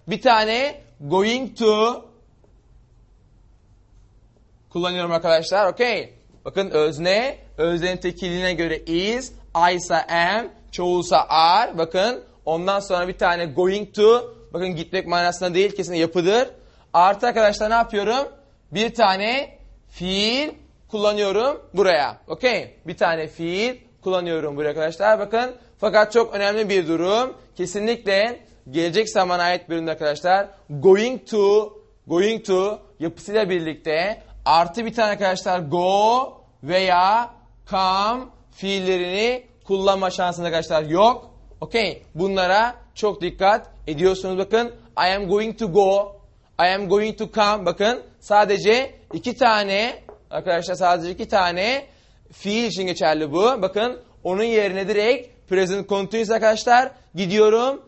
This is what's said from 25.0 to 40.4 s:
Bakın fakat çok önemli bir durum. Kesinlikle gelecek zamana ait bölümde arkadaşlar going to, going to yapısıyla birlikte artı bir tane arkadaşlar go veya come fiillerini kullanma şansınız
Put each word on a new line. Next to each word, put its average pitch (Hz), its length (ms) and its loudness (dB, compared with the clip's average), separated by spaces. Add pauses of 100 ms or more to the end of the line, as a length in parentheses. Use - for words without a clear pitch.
Bakın 226 360 -4 (240)
fakat 214 340 2
çok 233 220 0
önemli 202 340 -2
bir 185 200 0
durum. 190 480 0 (200)
Kesinlikle 208 840 -2 (300)
gelecek 170 400 -2
zamana 180 320 0
ait 175 260 -2
bölümde 165 220 -4
arkadaşlar 175 580 -2 (220)
going 196 600 2
to, 208 420 2 (340)
going 202 400 0
to 196 320 0 (220)
yapısıyla 196 500 -4
birlikte 165 720 -4 (220)
artı 170 420 2
bir 185 80 -8
tane 214 160 0
arkadaşlar 190 480 -2
go 196 720 0 (300)
veya 185 720 2 (360)
come 202 540 0 (280)
fiillerini 190 920 -4 (180)
kullanma 190 460 0
şansınız 175 360 -4